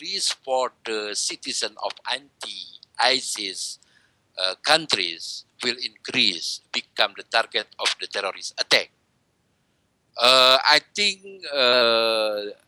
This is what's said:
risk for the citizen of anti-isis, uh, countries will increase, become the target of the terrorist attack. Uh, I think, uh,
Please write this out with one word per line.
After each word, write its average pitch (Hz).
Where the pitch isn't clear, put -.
risk 180
for 131
the 107
citizen 117
of 101
anti-isis, 117
uh, 92
countries 113
will 123
increase, 113
become 110
the 101
target 113
of 117
the 92
terrorist 95
attack. 123
Uh, 131
I 151
think, 196
uh, 113